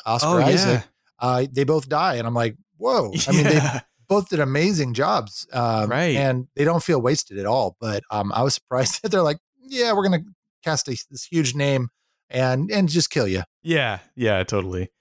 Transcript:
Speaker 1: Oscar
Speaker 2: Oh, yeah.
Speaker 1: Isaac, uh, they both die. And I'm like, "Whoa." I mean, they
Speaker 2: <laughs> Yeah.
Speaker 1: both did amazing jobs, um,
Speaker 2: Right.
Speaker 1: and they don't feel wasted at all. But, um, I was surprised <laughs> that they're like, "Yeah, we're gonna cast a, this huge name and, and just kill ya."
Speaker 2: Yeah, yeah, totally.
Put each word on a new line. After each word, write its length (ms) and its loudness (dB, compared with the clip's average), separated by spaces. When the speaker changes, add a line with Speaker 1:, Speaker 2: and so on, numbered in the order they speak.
Speaker 1:
Oscar 240 0
Speaker 2:
Oh, 100 4
yeah. 60 4
Speaker 1:
Isaac, 380 2
uh, 320 0
they 120 0
both 260 0
die. 260 0
And 120 -4
I'm 60 -4
like, 220 0
"Whoa." 340 0
I 60 0
mean, 120 4
they 100 4
Speaker 2:
<laughs> 20 6
Yeah. 240 0
Speaker 1:
both 220 2
did 100 -2
amazing 540 0
jobs, 600 -2
um, 360 0
Speaker 2:
Right. 260 0
Speaker 1:
and 400 0
they 80 0
don't 200 2
feel 180 0
wasted 380 -2
at 60 -4
all. 360 0
But, 280 -4
um, 240 -2
I 80 0
was 140 0
surprised 440 -2
<laughs> 40 -14
that 80 -4
they're 100 2
like, 160 0
"Yeah, 320 -2
we're 100 2
gonna 200 2
cast 240 -2
a, 40 -6
this 140 -12
huge 300 -2
name 340 0
and, 420 0
and 160 2
just 220 0
kill 180 0
ya." 160 -2
Speaker 2:
Yeah, 360 -2
yeah, 300 0
totally. 560 -4